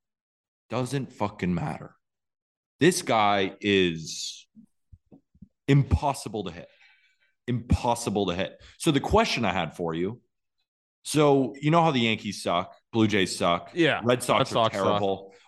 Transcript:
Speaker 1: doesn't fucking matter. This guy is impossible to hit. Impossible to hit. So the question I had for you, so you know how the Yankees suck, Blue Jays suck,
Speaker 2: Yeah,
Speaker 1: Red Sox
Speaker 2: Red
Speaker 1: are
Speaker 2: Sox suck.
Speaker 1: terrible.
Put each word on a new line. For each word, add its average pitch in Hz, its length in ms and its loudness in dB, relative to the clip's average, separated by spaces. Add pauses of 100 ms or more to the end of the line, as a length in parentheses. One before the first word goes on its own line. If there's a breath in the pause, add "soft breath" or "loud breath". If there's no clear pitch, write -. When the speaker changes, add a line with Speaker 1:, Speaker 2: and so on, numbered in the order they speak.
(720)
Speaker 1:
doesn't 127 420 -4
fucking 95 420 -4
matter. - 400 -6 (840)
This 180 220 2
guy 104 580 2
is 90 840 0 (1200)
impossible 135 760 2
to 92 80 -8
hit. 82 160 -18 (800 soft breath)
Impossible 120 800 -2
to 87 80 -2
hit. 90 240 -6 (200 loud breath)
So - 120 0
the 139 100 2
question 131 440 0
I 92 80 0
had 87 240 -4
for 82 180 -6
you, 95 280 -6 (800)
so 139 580 2
you 147 100 0
know 170 120 6
how 160 80 4
the 131 100 0
Yankees 110 420 -2
suck, 90 320 -2 (200)
Blue 110 120 4
Jays 98 300 0
suck, 87 380 -2
Speaker 2:
Yeah, 143 280 0
Speaker 1:
Red 120 200 0
Sox 117 160 2
Speaker 2:
Red 131 200 0
Speaker 1:
are 113 60 4
Speaker 2:
Sox 107 120 0
suck. 98 80 0
Speaker 1:
terrible. 98 500 -2 (140)